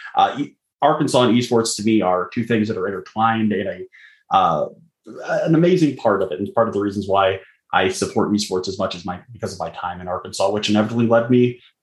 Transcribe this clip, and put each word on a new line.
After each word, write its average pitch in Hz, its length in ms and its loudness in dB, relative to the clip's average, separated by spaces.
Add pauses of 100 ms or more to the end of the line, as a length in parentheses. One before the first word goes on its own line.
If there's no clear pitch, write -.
(160)
uh, - 220 2
e-, 143 200 -6 (240)
Arkansas 143 400 2
and 117 120 4
esports 120 440 0
to 104 60 -6
me 110 180 4
are 90 320 0
two 117 100 -2
things 107 240 0
that 107 80 -4
are 92 100 -4
intertwined 110 680 -2
in 98 120 -2
a, - 720 -8
uh, 85 320 2 (380)
an 160 500 -2
amazing 160 400 4
part 101 260 0
of 92 120 -4
it. 92 60 -6
And 101 140 -6
part 113 140 2
of 104 60 -6
the 101 80 -2
reasons 98 260 -4
why 95 320 2 (320)
I 95 160 2
support 92 440 -2
esports 95 360 -2
as 95 100 -8
much - 160 -4
as 87 120 -12
my, 90 160 -8 (100)
because 104 220 -10
of 90 60 -12
my 85 100 -8
time 90 320 -10
in 90 80 -10
Arkansas, 95 420 -4
which 104 180 -2
inevitably 110 380 2
led 117 220 4
me 123 320 4 (220)